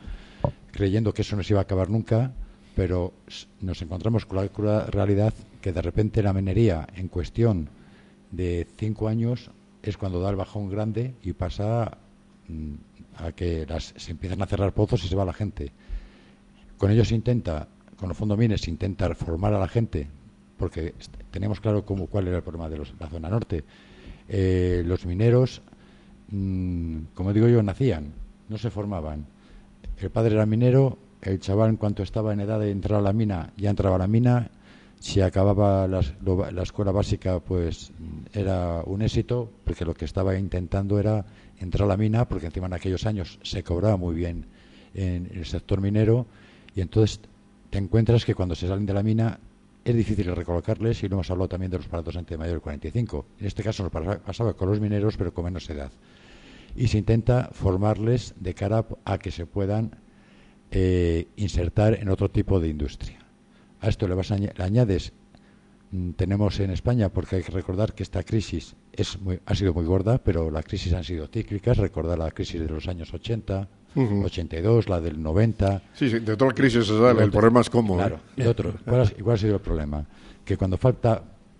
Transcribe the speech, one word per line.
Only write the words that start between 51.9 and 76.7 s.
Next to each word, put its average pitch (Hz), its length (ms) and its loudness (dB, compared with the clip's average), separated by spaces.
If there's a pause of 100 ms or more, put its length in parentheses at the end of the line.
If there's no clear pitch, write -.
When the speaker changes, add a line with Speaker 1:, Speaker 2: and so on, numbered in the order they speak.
Speaker 1:
de 90 60 -6
gente 85 180 -8
mayor 82 180 -4
de 73 40 -6
cuarenta 73 280 -8
y - 20 -10
cinco. 95 360 -4 (120)
En 98 80 -6
este 98 160 -6
caso 104 200 -4
nos 85 100 -4
pasa-, 82 260 -4
pasaba 101 360 -4
con 92 140 -2
los 104 120 2
mineros, 104 360 0
pero 87 160 -4
con 85 120 -6
menos 90 260 -8
edad. 69 220 -8 (800)
Y 120 140 0
se 107 100 2
intenta 113 540 2
formarles 107 880 0
de 90 140 -6
cara 110 300 0 (200)
a 98 140 -2
que 95 120 -8
se 82 160 -8
puedan, 107 500 -2 (760)
eh, 90 640 2
insertar 104 580 2
en 101 140 -2
otro 95 220 2
tipo 98 300 2
de 80 80 2
industria. 73 500 -6 (640)
A 117 80 -2
esto 104 200 0
le 90 60 0
vas 92 180 -2
añ-, 101 240 0
le 95 80 -4
añades, 98 480 2 (800)
mm, 90 200 -4
tenemos 98 480 0
en 98 100 0
España, 104 400 2
porque 95 260 -2
hay 90 60 0
que 87 100 -10
recordar 95 420 -2
que - 80 -6
esta 92 220 -4
crisis 95 500 -4 (180)
es 90 280 -4
muy, 92 260 -4
ha 101 80 -2
sido 95 180 2
muy 82 120 0
gorda, 95 340 2
pero 82 320 0
las 78 140 -4
crisis 95 300 -2
han 87 100 -2
sido 78 240 -8
cíclicas, 113 500 0
recordar 85 400 0
la 80 120 -2
crisis 90 300 -6
de 78 80 -4
los 78 200 -6
años 85 260 -8
ochenta, 98 540 -4 (260)
Speaker 2:
Ujú. 101 300 2
Speaker 1:
ochenta 80 340 -4
y 85 40 -2
dos, 110 260 4
la 87 120 0
del 80 220 -4
noventa. 98 600 2 (120)
Speaker 2:
Sí, 135 160 2
sí, 113 80 2
de 110 180 -2
todas 131 160 4
las - 20 -4
crisis 120 320 4